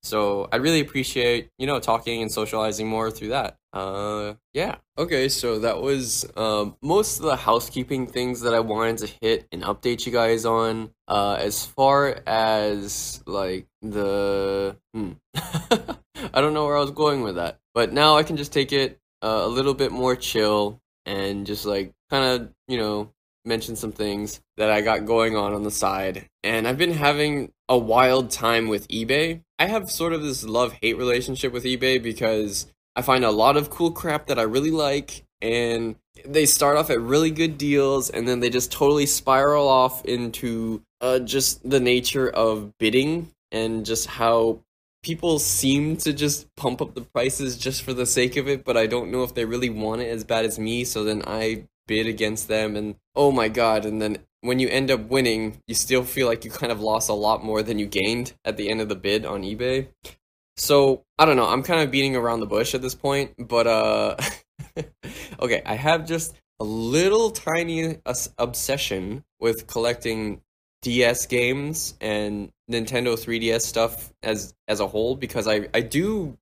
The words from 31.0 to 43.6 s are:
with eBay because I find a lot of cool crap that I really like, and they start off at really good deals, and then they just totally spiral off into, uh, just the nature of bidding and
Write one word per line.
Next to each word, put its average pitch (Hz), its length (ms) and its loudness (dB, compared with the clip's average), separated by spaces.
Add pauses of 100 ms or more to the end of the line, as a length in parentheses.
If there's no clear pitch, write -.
with 123 120 -8
eBay 127 380 0
because 110 640 -2 (280)
I 123 80 -2
find 127 220 4
a 113 60 4
lot 113 260 6
of 147 140 0
cool 170 200 0
crap 151 360 -4
that 131 120 0
I 117 40 2
really 127 280 0
like, 143 540 -2 (160)
and 117 560 -2 (280)
they 143 220 4
start 143 300 4
off 151 140 2
at 120 100 2
really 143 300 2
good 156 280 -2
deals, 139 520 2
and 117 160 -4
then 123 140 0
they 120 100 0
just 123 220 -2
totally 147 340 4
spiral 139 600 4
off 131 360 4
into, 113 800 -4 (180)
uh, 127 200 2
just 131 480 -2
the 135 120 4
nature 123 480 2
of 107 500 0
bidding 139 520 2 (200)
and 113 340 -2